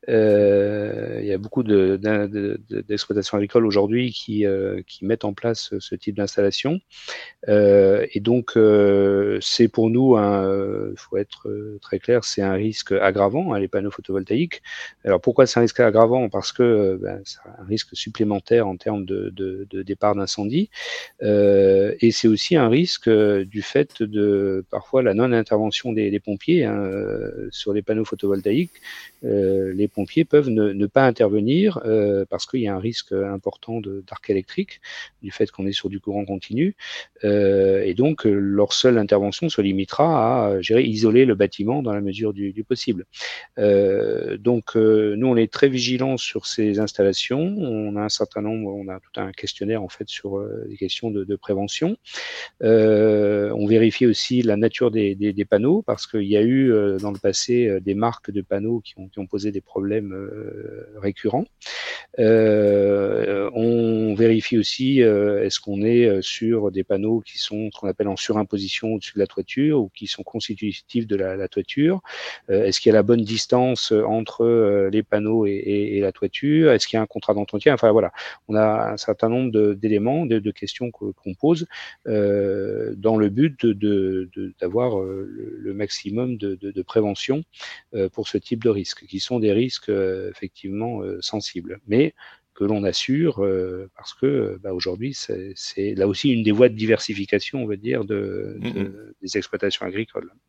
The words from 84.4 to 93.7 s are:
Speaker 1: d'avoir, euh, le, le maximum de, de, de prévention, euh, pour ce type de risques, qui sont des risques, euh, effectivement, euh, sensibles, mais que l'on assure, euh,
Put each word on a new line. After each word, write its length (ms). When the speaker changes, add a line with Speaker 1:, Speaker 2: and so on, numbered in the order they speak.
Speaker 1:
d'avoir, 400
euh, 300
le, 300
le 140
maximum 640
de, 180
de, 160
de 100
prévention, 640
euh, 160
pour 180
ce 100
type 260
de 60
risques, 380
qui 120
sont 200
des 140
risques, 360
euh, 400
effectivement, 720
euh, 200
sensibles, 640
mais 260
que 120
l'on 180
assure, 600
euh, 520